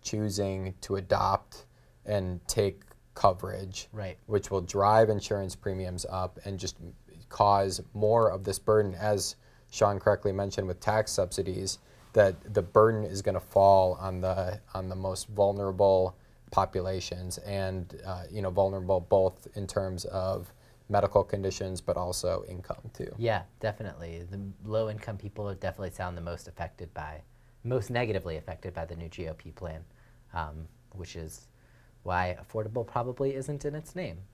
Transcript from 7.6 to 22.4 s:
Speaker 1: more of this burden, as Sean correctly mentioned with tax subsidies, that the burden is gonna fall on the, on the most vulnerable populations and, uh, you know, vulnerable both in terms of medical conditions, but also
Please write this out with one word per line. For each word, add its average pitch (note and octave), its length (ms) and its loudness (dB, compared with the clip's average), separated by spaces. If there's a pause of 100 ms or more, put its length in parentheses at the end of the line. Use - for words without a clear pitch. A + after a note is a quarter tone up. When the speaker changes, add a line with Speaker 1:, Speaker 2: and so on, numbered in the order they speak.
Speaker 1:
more G#2+ 360 6
of G2 140 -6
this G2 140 -2
burden, G#2+ 360 4
as G2 420 0 (340)
Sean G2+ 280 4
correctly G2+ 340 2
mentioned G2 360 -2
with F2+ 120 -6
tax G#2+ 320 0
subsidies, F#2+ 680 -2 (360)
that G2+ 400 6
the G2+ 80 4
burden G#2+ 420 6
is G2 160 -6
gonna F#2+ 200 0
fall F#2+ 600 6
on F#2 200 -4
the, F#2 400 -2 (120)
on F#2 160 -6
the F#2+ 60 -6
most F#2 340 -6
vulnerable G2 880 4 (340)
populations F#2 880 -2
and, F#2+ 680 -6
uh, F2+ 240 -8
you G#2 100 -6
know, F#2+ 100 -2
vulnerable F#2+ 500 2
both F#2 460 2 (100)
in G2+ 100 -6
terms F#2 400 -4
of F#2+ 460 -4 (360)
medical G2+ 340 4
conditions, F#2+ 600 -4
but F2+ 160 -2
also F2+ 500 -2